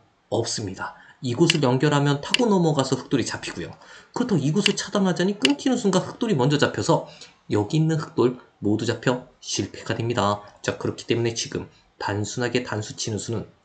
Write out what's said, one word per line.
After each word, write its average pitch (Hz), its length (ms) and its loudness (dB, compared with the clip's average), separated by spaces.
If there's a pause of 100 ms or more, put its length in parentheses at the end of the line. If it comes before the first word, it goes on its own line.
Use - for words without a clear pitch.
(280)
없습니다. 107 680 -4 (260)
이곳을 147 420 2
연결하면 143 580 4
타고 - 260 0
넘어가서 156 500 2
흑돌이 127 300 -2
잡히고요. - 440 -8 (440)
그렇다고 233 260 0
이곳을 190 360 2
차단하자니 190 600 0
끊기는 277 380 2
순간 180 260 2
흑돌이 214 320 -2
먼저 139 240 4
잡혀서 127 500 2 (420)
여기 104 260 0
있는 160 200 4
흑돌 127 420 0 (220)
모두 107 260 0
잡혀 123 400 0 (140)
실패가 - 560 -6
됩니다. 104 460 0 (200)
자, - 160 -2
그렇기 - 280 -6
때문에 117 280 0
지금 - 340 -8 (340)
단순하게 113 600 -2
단수 - 320 -6
치는 110 200 -4
수는 101 300 -6 (180)